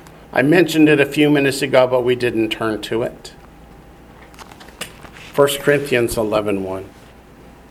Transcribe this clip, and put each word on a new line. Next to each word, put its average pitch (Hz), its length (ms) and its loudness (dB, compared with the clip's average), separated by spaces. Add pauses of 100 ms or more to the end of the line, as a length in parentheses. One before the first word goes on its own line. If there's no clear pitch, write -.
(320)
I - 80 0
mentioned 156 480 4
it 147 120 4
a 139 40 4
few 147 240 2
minutes 139 320 2
ago, 131 260 2
but 127 160 0
we 123 120 0
didn't 113 340 -2
turn 110 340 -4
to 113 200 -4
it. - 300 -10 (2000)
First 143 260 2
Corinthians 131 560 0
eleven 104 480 -2
one 95 220 -10 (840)